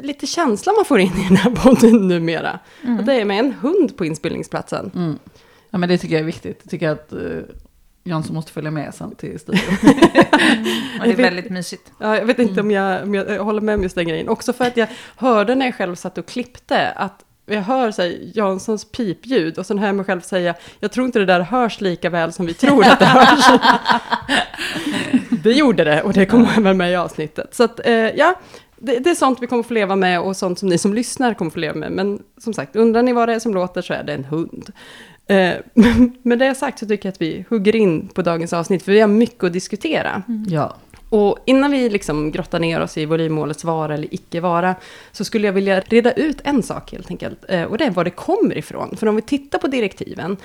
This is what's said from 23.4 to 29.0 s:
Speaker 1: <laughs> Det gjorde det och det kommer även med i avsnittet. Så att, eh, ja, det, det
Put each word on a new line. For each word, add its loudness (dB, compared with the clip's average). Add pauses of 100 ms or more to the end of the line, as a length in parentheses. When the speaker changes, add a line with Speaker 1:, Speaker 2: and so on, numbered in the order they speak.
Speaker 1:
<laughs> 2 (1700)
Det 4
gjorde 4
det 2
och 0
det 6
kommer 6
även 4
med 0
i 0
avsnittet. -6
Så 4
att, -2
eh, 4
ja, 2 (420)
det, -2
det 0